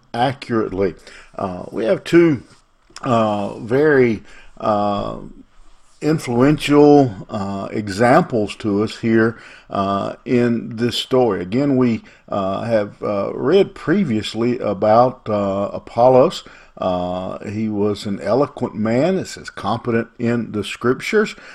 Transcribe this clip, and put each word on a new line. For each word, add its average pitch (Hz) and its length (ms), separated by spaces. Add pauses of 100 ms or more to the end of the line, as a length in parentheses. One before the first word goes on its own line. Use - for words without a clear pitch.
(140)
accurately." 113 800 (400)
Uh, 92 360
we - 140
have 196 180
two, 170 420 (580)
uh, 110 560
very, 127 640 (340)
uh, 104 600 (840)
influential, 147 1120 (160)
uh, 98 400
examples 110 840
to 101 260
us 110 160
here, 113 400 (320)
uh, 98 440 (120)
in 117 500
this 117 220
story. 120 420
Again, 127 380
we, 117 240 (260)
uh, 98 340
have, 107 400
uh, 104 320
read 175 400
previously 123 840
about, 107 720
uh, 101 420
Apollos. 131 720 (320)
Uh, 90 640 (100)
he 107 220
was 104 340
an 101 160
eloquent 120 540
man, 123 420
it 143 120
says - 200
competent 113 600 (100)
in 117 340
the 104 120
scriptures, 127 720 (180)